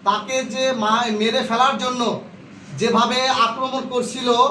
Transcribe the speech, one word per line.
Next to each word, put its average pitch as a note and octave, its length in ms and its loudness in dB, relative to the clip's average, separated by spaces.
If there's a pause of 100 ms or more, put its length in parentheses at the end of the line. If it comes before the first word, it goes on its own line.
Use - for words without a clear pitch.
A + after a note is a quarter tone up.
তাকে C4 400 0
যে C4 280 -4
মা-, A3+ 400 0
মেরে A3 320 0
ফেলার A#3+ 340 2
জন্য B3 240 -2 (760)
যেভাবে A#3 420 2 (100)
আক্রমণ C4 600 0
করছিল B3 400 -2 (220)